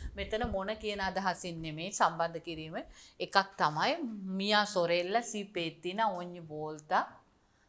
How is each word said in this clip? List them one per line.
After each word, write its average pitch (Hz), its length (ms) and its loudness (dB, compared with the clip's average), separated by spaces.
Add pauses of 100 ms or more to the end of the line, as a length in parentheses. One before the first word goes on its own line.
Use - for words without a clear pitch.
(140)
මෙතන 220 360 -2
මොන 196 260 -2
කියන 208 240 -4
අදහසින් 180 640 -2
නෙමෙයි 160 300 -6
සම්බන්ධ 165 460 2
කිරීම 160 380 -8 (440)
එකක් 180 160 0 (200)
තමයි. 175 400 4 (260)
මියා 202 420 4
සොරෙල්ලා 175 560 2
සි 214 240 -4
පෙත්තිනා 180 600 -2
ඔඤ්ඤි 175 420 -6
වෝල්තා. 151 720 -2 (460)